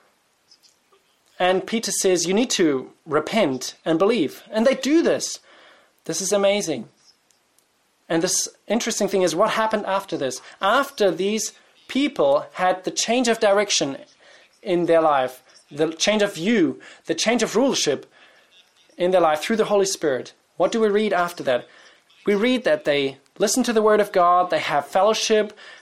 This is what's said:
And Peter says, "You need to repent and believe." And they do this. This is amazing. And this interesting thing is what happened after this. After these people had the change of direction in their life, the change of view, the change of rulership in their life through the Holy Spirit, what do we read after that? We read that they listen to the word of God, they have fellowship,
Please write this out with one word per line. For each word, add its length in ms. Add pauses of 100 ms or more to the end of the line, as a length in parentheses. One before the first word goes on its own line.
(1400)
And 260
Peter 260
says, 360
"You 60
need 180
to 400 (140)
repent 680 (100)
and 120
believe." 540
And 160
they 80
do 260
this. 380 (680)
This 160
is 100
amazing. 580 (1160)
And 140
this 280 (180)
interesting 400
thing 160
is 100
what 180
happened 340
after 320
this. 240 (200)
After 480
these 440 (340)
people 680
had 300
the 80
change 380
of 100
direction 580 (640)
in 240
their 160
life, 400 (300)
the 220
change 280
of 140
view, 440 (260)
the 100
change 260
of 140
rulership 500 (920)
in 140
their 100
life 180
through 160
the 100
Holy 200
Spirit, 480 (240)
what 160
do 80
we 80
read 240
after 300
that? 220 (580)
We 120
read 300
that 200
they 320 (220)
listen 240
to 100
the 80
word 180
of 120
God, 400
they 80
have 260
fellowship, 720 (240)